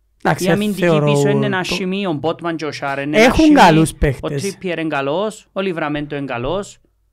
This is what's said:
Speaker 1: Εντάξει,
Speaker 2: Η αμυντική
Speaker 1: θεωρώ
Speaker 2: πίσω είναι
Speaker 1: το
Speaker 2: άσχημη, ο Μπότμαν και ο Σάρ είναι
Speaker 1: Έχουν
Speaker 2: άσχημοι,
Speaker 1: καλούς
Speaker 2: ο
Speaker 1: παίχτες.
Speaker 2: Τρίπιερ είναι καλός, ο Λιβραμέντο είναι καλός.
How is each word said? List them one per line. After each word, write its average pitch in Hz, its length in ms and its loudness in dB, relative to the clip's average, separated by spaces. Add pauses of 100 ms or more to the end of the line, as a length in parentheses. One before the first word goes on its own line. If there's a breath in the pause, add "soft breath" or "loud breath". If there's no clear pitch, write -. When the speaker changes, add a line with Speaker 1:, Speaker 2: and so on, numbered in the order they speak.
(240)
Speaker 1:
Εντάξει, 165 240 -2
Speaker 2:
Η - 40 2
αμυντική 202 300 0
Speaker 1:
θεωρώ 151 320 2
Speaker 2:
πίσω 143 160 2
είναι 208 200 0
Speaker 1:
το 190 80 -2
Speaker 2:
άσχημη, 185 480 -4
ο 175 80 -2
Μπότμαν 160 420 -4
και 156 100 -8
ο 143 60 -6
Σάρ 139 300 -6
είναι 147 160 -4
Speaker 1:
Έχουν 233 140 6
Speaker 2:
άσχημοι, 311 240 4
Speaker 1:
καλούς 160 360 6
Speaker 2:
ο - 80 -16
Speaker 1:
παίχτες. 147 420 -2
Speaker 2:
Τρίπιερ 185 380 -6
είναι 160 100 -4
καλός, 151 640 -4
ο 196 80 -4
Λιβραμέντο 151 540 -4
είναι 143 100 -6
καλός. 131 520 -6 (360)